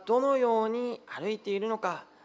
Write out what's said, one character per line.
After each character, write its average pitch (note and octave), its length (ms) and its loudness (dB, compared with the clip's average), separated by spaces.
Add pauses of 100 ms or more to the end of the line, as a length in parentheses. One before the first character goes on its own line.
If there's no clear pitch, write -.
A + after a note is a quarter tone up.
ど A#3 140 4
の C#4 180 4
よ A#3 260 4
う A3 60 0
に A#3+ 360 -4
歩 F3 240 -6
い G#3+ 100 -4
て G3+ 120 -6
い G3 80 0
る G#3+ 80 -2
の A3 100 -2
か、 F3+ 280 -4 (200)